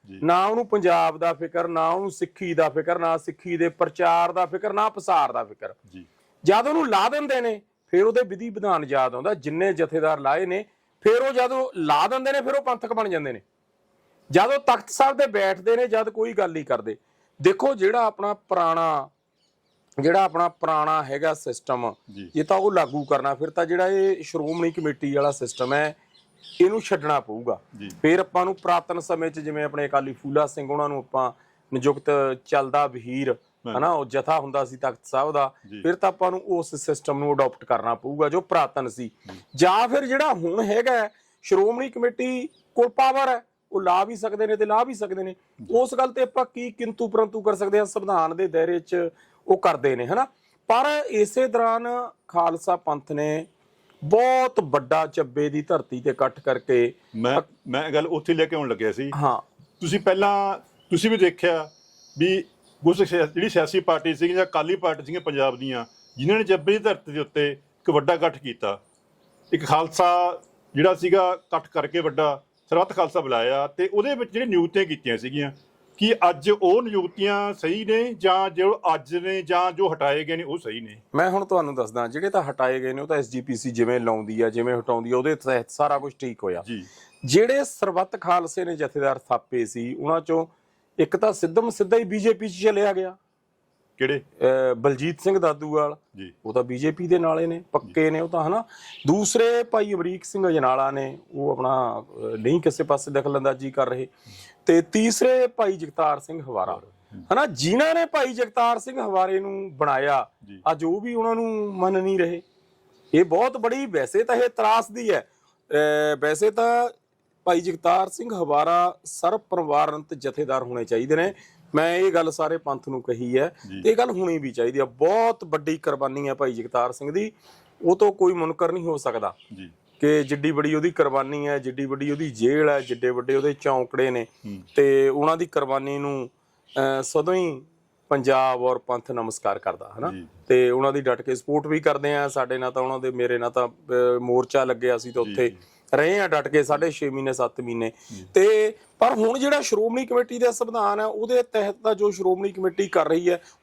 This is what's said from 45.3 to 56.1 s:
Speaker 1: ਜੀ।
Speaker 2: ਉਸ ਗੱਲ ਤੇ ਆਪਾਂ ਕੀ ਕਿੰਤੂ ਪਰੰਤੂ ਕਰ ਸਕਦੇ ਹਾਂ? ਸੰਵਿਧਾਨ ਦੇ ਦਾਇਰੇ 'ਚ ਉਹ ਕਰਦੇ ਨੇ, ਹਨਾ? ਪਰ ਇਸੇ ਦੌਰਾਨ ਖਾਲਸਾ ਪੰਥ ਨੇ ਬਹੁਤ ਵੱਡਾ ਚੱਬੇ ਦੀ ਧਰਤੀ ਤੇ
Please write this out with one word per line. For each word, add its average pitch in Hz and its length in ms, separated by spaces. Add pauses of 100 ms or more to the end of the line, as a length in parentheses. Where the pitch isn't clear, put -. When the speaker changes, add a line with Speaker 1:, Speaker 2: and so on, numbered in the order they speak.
Speaker 1:
ਜੀ। - 380
Speaker 2:
ਉਸ 254 240
ਗੱਲ 254 180
ਤੇ 262 100
ਆਪਾਂ 254 220
ਕੀ 240 260
ਕਿੰਤੂ 226 380
ਪਰੰਤੂ 220 320
ਕਰ 202 140
ਸਕਦੇ 196 240
ਹਾਂ? 208 80
ਸੰਵਿਧਾਨ 185 500
ਦੇ 185 120
ਦਾਇਰੇ 165 320
'ਚ 175 160 (520)
ਉਹ 185 80
ਕਰਦੇ 143 400
ਨੇ, 120 100
ਹਨਾ? 220 180 (440)
ਪਰ 294 380
ਇਸੇ 214 420
ਦੌਰਾਨ 233 380 (420)
ਖਾਲਸਾ 170 480
ਪੰਥ 147 360
ਨੇ 151 340 (580)
ਬਹੁਤ 254 560
ਵੱਡਾ 147 460
ਚੱਬੇ 147 420
ਦੀ 147 140
ਧਰਤੀ 139 380
ਤੇ 135 100